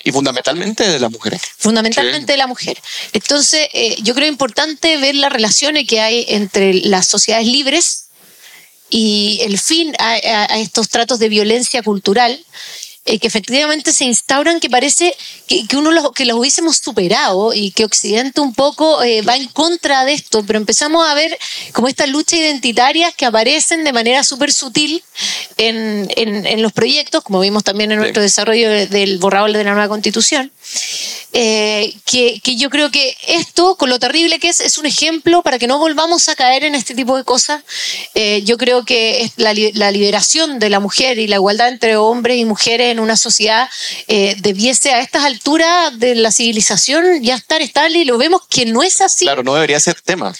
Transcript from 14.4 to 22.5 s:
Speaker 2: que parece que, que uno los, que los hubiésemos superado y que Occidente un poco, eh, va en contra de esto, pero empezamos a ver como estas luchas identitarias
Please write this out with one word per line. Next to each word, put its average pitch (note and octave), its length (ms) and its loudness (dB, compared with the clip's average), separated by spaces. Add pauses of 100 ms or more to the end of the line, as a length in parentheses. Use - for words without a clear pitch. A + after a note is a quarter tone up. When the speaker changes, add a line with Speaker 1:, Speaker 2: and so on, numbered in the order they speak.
Speaker 2:
que D#4+ 100 -2
parece C#4 460 2 (320)
que, B3+ 180 -2
que B3 120 -2
uno D4+ 140 4
los, D4 200 2
que C4+ 140 -4
los A#3 120 0
hubiésemos C#4+ 380 0
superado A3 760 0
y G3+ 180 -2
que A3 140 2
Occidente A3+ 560 -2
un C#4 120 0
poco, D4 480 2
eh, A3+ 200 2
va A3+ 160 2
en C4+ 100 -6
contra D4+ 560 0
de C4+ 100 2
esto, A3+ 320 -2
pero G#3+ 140 0
empezamos D4+ 480 0
a D4+ 60 0
ver D#4+ 240 0 (340)
como A#3 160 0
estas C4+ 220 0
luchas D4+ 300 -2
identitarias D4 760 2